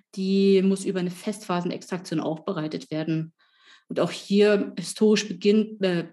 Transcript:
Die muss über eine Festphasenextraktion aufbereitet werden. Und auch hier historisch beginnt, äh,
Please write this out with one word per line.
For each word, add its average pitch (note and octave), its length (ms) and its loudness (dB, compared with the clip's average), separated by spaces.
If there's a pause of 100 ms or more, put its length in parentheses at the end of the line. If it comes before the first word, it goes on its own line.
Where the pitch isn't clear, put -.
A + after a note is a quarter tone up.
(140)
Die G3 480 4
muss F#3+ 220 2
über F#3+ 160 -2
eine F3+ 100 -2
Festphasenextraktion F3 1120 -6
aufbereitet D#3 680 -6
werden. D#3+ 420 -4 (560)
Und - 120 -6
auch F3 100 0
hier G#3 680 2
historisch G#3 480 2
beginnt, G#3+ 560 0
äh, F3 300 0